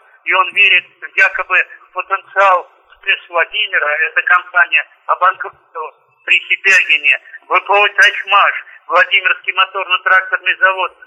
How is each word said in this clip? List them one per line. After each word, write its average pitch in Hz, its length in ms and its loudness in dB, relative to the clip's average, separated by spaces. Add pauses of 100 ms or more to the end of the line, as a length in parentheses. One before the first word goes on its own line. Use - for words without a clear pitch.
(260)
и 170 80 -4
он 180 200 -2
верит 190 320 2 (300)
якобы 185 500 0 (240)
в - 40 -20
потенциал 190 760 0 (240)
С - 100 -20
Т 185 220 -2
С - 40 -20
Владимира, 175 600 -4 (200)
эта 175 120 -2
компания 170 640 0 (220)
обанкротилась 165 880 -6 (300)
при - 220 0
Сипягине, 170 720 0 (280)
В 175 120 0
П 185 140 -2
О 208 140 2
"Тачмаш", 196 800 0 (220)
Владимирский 180 680 0
моторно-тракторный 185 1040 -2
завод 185 500 -2